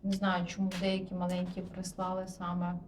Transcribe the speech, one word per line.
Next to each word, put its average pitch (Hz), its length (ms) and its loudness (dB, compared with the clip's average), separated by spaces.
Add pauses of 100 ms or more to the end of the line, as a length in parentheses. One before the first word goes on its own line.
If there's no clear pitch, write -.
Не 196 80 2
знаю, 185 340 4
чому 190 340 0
деякі 190 360 2
маленькі 180 460 0
прислали 185 640 -2
саме 175 600 -2